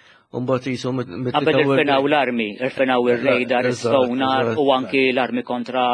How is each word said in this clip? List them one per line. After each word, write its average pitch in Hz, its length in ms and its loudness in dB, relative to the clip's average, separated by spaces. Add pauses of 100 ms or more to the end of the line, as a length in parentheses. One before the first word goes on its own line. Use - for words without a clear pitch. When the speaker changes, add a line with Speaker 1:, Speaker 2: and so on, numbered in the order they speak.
(260)
Speaker 1:
U 123 140 -8
mbagħad 127 240 -2
qishom 127 320 -6
mit, 123 120 -6
mit, 123 280 -6
Speaker 2:
Qabel 147 160 2
Speaker 1:
titawel- 139 240 2
Speaker 2:
irfinaw 139 320 2
l-armi, 123 480 0
irfinaw 127 560 0
ir-radar, 123 560 0
Speaker 1:
Eżatt, 123 80 -2
Speaker 2:
is-sonar 127 720 0
Speaker 1:
eżatt. 113 180 -2
Speaker 2:
u 135 80 4
anki 131 400 0
l-armi 123 320 -2
kontra 123 500 -4